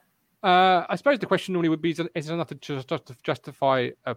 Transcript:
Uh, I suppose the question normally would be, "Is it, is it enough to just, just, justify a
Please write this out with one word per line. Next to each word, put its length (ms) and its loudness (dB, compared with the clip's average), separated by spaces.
Uh, 440 4
I 80 -4
suppose 240 0
the 60 -4
question 280 -2
normally 160 0
would 120 -2
be, 100 0
"Is 80 -6
it, 160 -6
is 140 -6
it 40 -6
enough 140 -4
to 80 -14
just, 320 -8
just, 240 -6
justify 640 0
a 120 -6